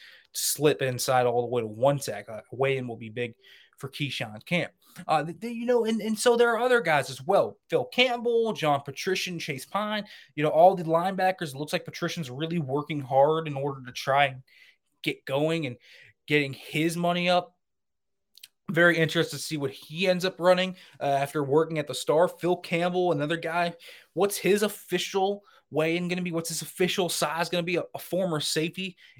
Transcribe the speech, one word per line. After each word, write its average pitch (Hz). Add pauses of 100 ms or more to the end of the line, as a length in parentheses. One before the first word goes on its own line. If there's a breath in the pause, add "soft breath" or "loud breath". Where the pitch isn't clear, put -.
(340 loud breath)
to -
slip 143
inside 127
all 120
the 120
way 120
to 110
one 127
tech. 107
Uh, 107 (120)
weigh-in 131
will 117
be 113
big 117 (420 loud breath)
for 139
Keyshawn 120
Camp. 170 (340 loud breath)
Uh, 151
th-, 165
th-, 233
you 233
know, 240
and, 220
and 220
so 240
there 233
are 220
other 247
guys 151
as 131
well. 139 (120)
Phil 165
Campbell, 233
John 147
Patrician, 180
Chase 143
Pine, 208 (300 loud breath)
you 147
know, 151
all 175
the 175
linebackers. 180
It -
looks 147
like 170
Patrician's 160
really 165
working 143
hard 143
in 143
order 135
to 123
try 139
and 127 (580 soft breath)
get -
going 151
and 123 (500 loud breath)
getting 143
his 160
money 175
up. 180 (1200)
Very 170
interested 160
to 143
see 156
what 143
he 170
ends 180
up -
running, 180 (240 loud breath)
uh, -
after 143
working 156
at 147
the 135
Star. 160
Phil 175
Campbell, 180
another 147
guy. 170 (400 loud breath)
What's 202
his 208
official 196 (260 soft breath)
weigh-in 165
gonna 180
be? 180
What's 165
his 160
official 175
size 165
gonna 175
be? 175
A, 151 (100)
a -
former 175
safety? 175 (240 loud breath)